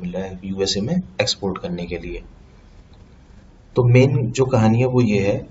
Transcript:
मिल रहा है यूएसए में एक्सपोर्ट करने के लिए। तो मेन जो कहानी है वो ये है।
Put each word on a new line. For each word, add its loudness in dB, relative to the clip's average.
मिल -8
रहा -6
है -12
यूएसए -2
में -2
एक्सपोर्ट -2
करने -8
के -8
लिए। -10
तो 2
मेन 4
जो 0
कहानी 2
है 2
वो 2
ये 2
है। -2